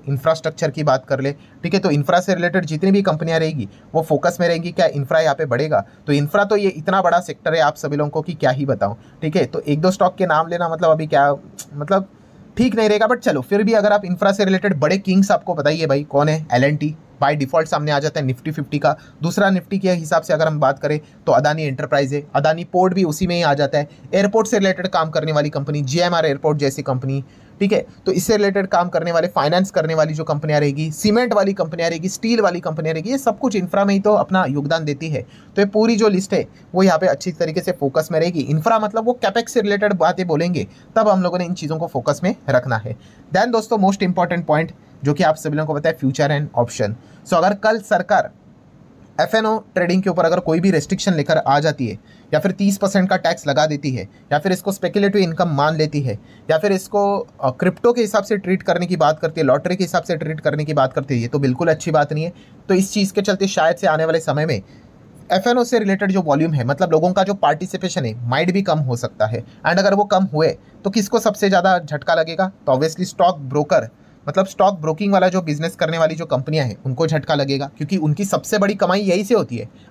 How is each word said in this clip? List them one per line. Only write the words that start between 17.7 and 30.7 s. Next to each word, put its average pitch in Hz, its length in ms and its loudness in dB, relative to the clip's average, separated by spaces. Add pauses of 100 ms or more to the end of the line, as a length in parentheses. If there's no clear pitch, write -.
आ 143 80 2
जाता 151 220 -2
है 135 60 -2
Nifty 131 260 -4
फिफ्टी 151 260 -4
का। 151 160 2 (280)
दूसरा 190 280 2
Nifty 190 300 -2
के 185 120 2
हिसाब 165 300 0
से 175 100 -4
अगर 156 140 2
हम 151 140 -2
बात 139 180 2
करें 151 200 -2 (280)
तो 147 60 2
अदानी 147 300 2
enterprise 139 520 -2
है, 143 80 -4 (120)
अदानी 156 300 0
port 180 300 2
भी 190 100 2
उसी 160 220 -2
में 175 100 0
ही 170 60 0
आ 147 120 2
जाता 143 240 0
है, 147 100 -4 (260)
Airport 202 340 2
से 220 100 2
related 185 300 0
काम 160 220 0
करने 156 220 -2
वाली 147 180 0
company, 147 320 -4
जीएमआर 165 440 0
Airport 147 320 0
जैसी 139 240 -2
company, 135 420 -4 (360)
ठीक 202 120 2
है। - 120 0 (220)
तो 190 60 2
इससे 208 240 2
related 202 300 0
काम 175 220 0
करने 175 240 -2
वाले, 165 160 2
finance 175 420 0
करने 160 240 -2
वाली 156 200 0
जो 156 100 -6
कंपनियां 151 360 0
रहेगी, 151 320 -2